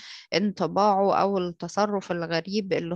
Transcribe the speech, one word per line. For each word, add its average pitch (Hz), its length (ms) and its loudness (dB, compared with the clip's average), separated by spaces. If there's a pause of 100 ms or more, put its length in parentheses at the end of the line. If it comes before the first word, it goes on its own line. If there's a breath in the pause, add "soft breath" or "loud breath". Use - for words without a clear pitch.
(340 loud breath)
انطباعه 190 880 2
أو 196 160 2
التصرف 190 760 -2
الغريب 175 640 -2
اللي 165 220 -2